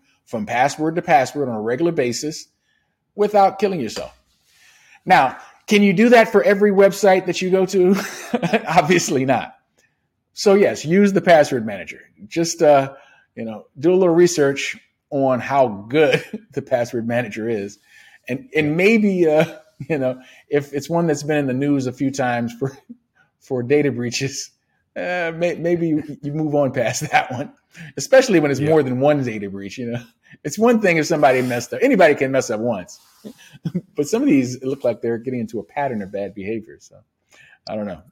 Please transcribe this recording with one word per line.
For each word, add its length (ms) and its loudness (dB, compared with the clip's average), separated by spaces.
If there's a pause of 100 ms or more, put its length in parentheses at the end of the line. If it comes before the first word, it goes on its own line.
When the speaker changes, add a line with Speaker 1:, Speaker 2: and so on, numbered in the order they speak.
(240)
Speaker 1:
from 220 -8
password 500 -2
to 60 -4
password 480 0
on 40 -6
a 60 -6
regular 320 -2
basis 560 -6 (680)
without 440 2
killing 220 -2
yourself. 340 -10 (920)
Now, 300 4 (300)
can 160 4
you 80 4
do 160 4
that 240 6
for 100 4
every 300 2
website 540 4
that 140 -4
you 100 -4
go 160 2
to? 280 4 (380)
<laughs> 360 -2
Obviously 560 2
not. 300 -2 (800)
So 220 2
yes, 300 2
use 280 4
the 100 2
password 420 4
manager. 360 -12 (260)
Just, 360 -4
uh, 320 4 (400)
you 100 -10
know, 220 -12 (120)
do 140 2
a 40 4
little 180 4
research 600 2 (340)
on 300 0
how 280 0
good 560 0 (240)
<laughs> 40 -20
the 100 -8
password 440 -2
manager 420 -4
is. 300 -6 (500)
And, 260 -10
and 220 0
maybe, 520 2
uh, 160 4 (440)
you 100 -2
know, 220 -4 (280)
if 260 -2
it's 160 -8
one 160 0
that's 160 -2
been 160 -2
in 80 -2
the 80 -4
news 320 -2
a 60 -6
few 180 -4
times 420 -4
for, 240 -8 (320)
<laughs> 320 -20
for 220 -6
data 300 0
breaches, 580 -8 (460)
uh, 380 -6
may-, 200 -2
maybe 340 -2
you, 340 -4
you 100 -8
move 220 -4
on 180 2
past 380 -4
<laughs> 20 -
that 180 0
one, 220 -10 (440)
especially 440 4
when 100 0
it's 100 -2
Speaker 2:
Yeah. 100 0
Speaker 1:
more 120 4
than 160 -2
one 240 2
data 260 -6
breach. 300 -14
You 140 -8
know, 100 -6 (400)
it's 160 -8
one 220 4
thing 160 2
if 100 0
somebody 360 4
messed 300 -6
up. 100 -6
Anybody 320 4
can 180 -2
mess 180 -2
up 100 -4
once, 380 -6 (500)
<laughs> 460 -10
but 140 -4
some 140 -2
of 60 0
these 340 0
look 220 -6
like 180 -2
they're 160 -4
getting 220 -8
into 200 -8
a 40 -10
pattern 380 -6
of 80 -12
bad 240 -8
behavior. 460 -10
So 160 -20 (720)
I 80 -8
don't 100 -6
know. 260 -12